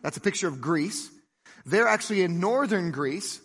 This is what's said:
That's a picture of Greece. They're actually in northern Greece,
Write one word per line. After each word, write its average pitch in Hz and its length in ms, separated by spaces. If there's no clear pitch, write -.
That's - 160
a - 40
picture 196 280
of 131 100
Greece. 160 500
They're 214 220
actually 214 360
in 170 180
northern 208 500
Greece, 139 540